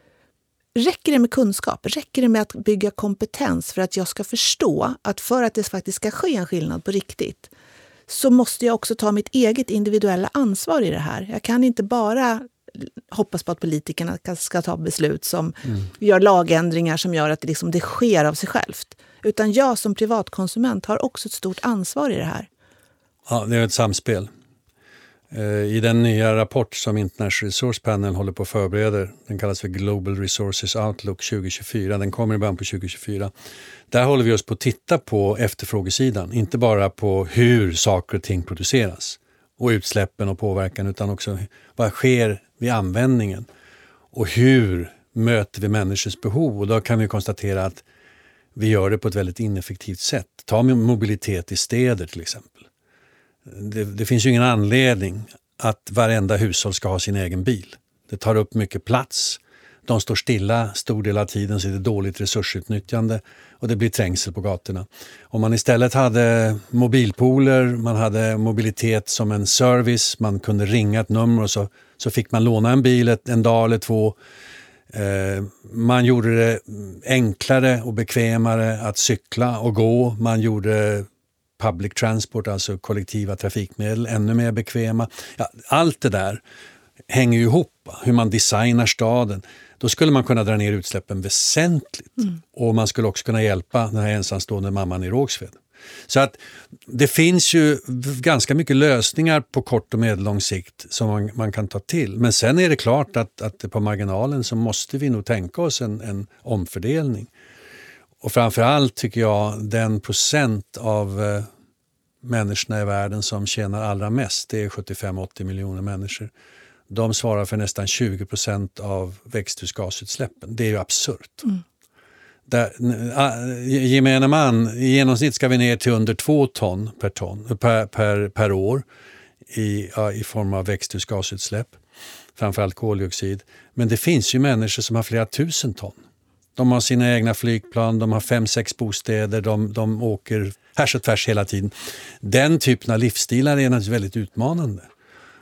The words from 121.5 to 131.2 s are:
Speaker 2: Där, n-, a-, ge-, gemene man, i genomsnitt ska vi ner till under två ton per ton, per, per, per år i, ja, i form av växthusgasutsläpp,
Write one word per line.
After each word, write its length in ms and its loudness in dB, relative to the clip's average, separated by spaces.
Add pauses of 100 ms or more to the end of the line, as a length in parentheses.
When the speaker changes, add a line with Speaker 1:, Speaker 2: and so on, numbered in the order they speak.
Speaker 2:
Där, 340 0
n-, 360 -2
a-, 320 0
ge-, 400 0
gemene 400 6
man, 500 4
i 100 0
genomsnitt 480 4
ska 120 2
vi 100 4
ner 180 4
till 160 2
under 220 2
två 340 2
ton 420 -4 (120)
per 80 -2
ton, 480 -8
per, 280 2
per, 440 0
per 220 2
år 320 0 (640)
i, 480 -4
ja, 160 0
i 120 -8
form 300 -4
av 120 -2
växthusgasutsläpp, 1000 -6 (680)